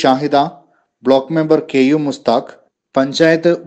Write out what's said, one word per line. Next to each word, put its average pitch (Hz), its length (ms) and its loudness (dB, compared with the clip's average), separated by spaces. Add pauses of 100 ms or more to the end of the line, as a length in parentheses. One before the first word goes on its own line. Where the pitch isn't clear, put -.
ഷാഹിദ, 139 340 0 (680)
ബ്ലോക്ക് 135 320 0
മെമ്പർ 156 240 0 (120)
കെ 135 180 2
യു 156 160 2
മുസ്താഖ്, 131 480 -4 (400)
പഞ്ചായത്ത് 160 560 0 (160)